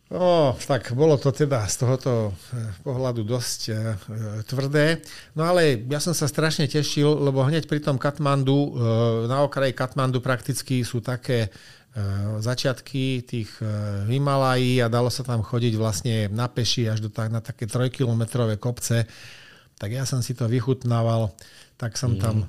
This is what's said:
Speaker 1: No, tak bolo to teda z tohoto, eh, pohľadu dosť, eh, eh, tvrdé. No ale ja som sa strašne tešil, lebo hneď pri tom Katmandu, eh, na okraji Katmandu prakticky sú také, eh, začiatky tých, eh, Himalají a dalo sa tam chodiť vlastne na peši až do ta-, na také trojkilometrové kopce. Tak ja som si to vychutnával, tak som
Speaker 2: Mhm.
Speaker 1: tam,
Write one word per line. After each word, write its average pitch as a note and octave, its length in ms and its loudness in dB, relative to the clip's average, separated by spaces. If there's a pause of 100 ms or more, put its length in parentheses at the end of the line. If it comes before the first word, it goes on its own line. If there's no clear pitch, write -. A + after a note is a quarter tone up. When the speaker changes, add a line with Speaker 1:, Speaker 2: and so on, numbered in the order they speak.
(140)
Speaker 1:
No, E3+ 460 4
tak B2 340 -2
bolo D3 240 6
to C3+ 160 2
teda C3+ 320 2
z - 100 -2
tohoto, B2+ 360 0 (400)
eh, A2+ 180 -6 (100)
pohľadu B2 460 -2
dosť, A#2+ 400 -4
eh, A2+ 80 -4
eh, A2 240 -2 (460)
tvrdé. D3 580 2 (320)
No D#3 100 -4
ale E3 380 4
ja C3+ 160 -4
som E3 160 -2
sa D#3 120 0
strašne D3+ 400 0
tešil, D3 440 2
lebo C#3+ 320 2
hneď D3 240 2
pri D3 160 -2
tom C#3+ 160 0
Katmandu, C#3 560 2
eh, C#3+ 180 2 (540)
na C3+ 160 2
okraji C3+ 320 2
Katmandu C3 480 0
prakticky B2+ 640 -2
sú A#2+ 160 -4
také, A#2+ 480 -2 (400)
eh, G#2+ 120 -6 (360)
začiatky B2+ 840 -2
tých, A2+ 340 -8
eh, A2 80 -6 (420)
Himalají B2+ 720 2
a A#2 60 2
dalo A#2+ 220 2
sa A#2 120 -4
tam A#2+ 200 -2
chodiť A#2 340 0
vlastne A2 400 0 (120)
na A2 180 -2
peši B2 400 -2
až G#2+ 160 -2
do A2 80 -4
ta-, A2 180 -4
na A2+ 120 -2
také - 260 -8
trojkilometrové A#2 920 0
kopce. A#2 520 -2 (680)
Tak G2+ 140 -8
ja B2+ 140 -6
som C3 160 -2
si B2 140 -4
to B2 120 -2
vychutnával, A#2 880 0 (400)
tak A#2 220 -8
som B2+ 180 0
Speaker 2:
Mhm. F#2+ 60 0
Speaker 1:
tam, A2 160 0 (140)